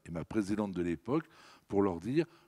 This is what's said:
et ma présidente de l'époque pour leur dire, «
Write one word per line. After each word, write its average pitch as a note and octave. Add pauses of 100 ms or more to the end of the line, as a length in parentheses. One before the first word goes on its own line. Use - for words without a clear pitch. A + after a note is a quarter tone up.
et -
ma E2
présidente G#2
de F2
l'époque F2 (420)
pour G2+
leur F#2
dire, « C3+ (220)